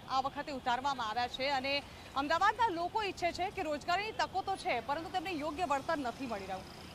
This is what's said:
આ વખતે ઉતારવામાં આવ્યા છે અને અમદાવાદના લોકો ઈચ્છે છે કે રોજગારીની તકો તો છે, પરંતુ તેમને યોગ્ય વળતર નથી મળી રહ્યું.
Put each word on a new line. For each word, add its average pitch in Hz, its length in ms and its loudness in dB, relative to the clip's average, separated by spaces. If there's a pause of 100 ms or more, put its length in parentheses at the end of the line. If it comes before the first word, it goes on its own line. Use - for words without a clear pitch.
આ 262 120 4
વખતે 277 300 -4
ઉતારવામાં 254 580 0
આવ્યા 240 180 0
છે 262 220 -2
અને 277 320 2 (340)
અમદાવાદના 370 520 6
લોકો 359 360 0
ઈચ્છે 359 280 0
છે 359 180 0
કે - 120 -4
રોજગારીની 349 500 0
તકો 359 300 0
તો 381 140 -2
છે, 311 240 0
પરંતુ 285 300 -2
તેમને 370 220 -2
યોગ્ય 320 340 0
વળતર 285 320 2
નથી 269 300 -4
મળી 202 180 -4
રહ્યું. 190 180 -6 (320)